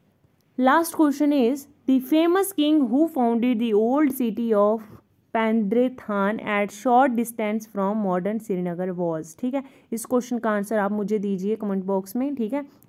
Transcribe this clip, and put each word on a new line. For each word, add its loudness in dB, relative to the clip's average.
last 2
question 4
is, 2
the 4
famous 4
king 4
who 2
founded 0
the 0
old 2
city -2
of 0
Pandrethan 0
at -2
short 2
distance -4
from -2
modern -2
Srinagar -4
was? -4
ठीक -4
है, -4
इस -8
क्वेश्चन -2
का -2
आंसर -2
आप 0
मुझे -2
दीजिए -4
कमेंट -4
बॉक्स -4
में। -4
ठीक -4
है, -4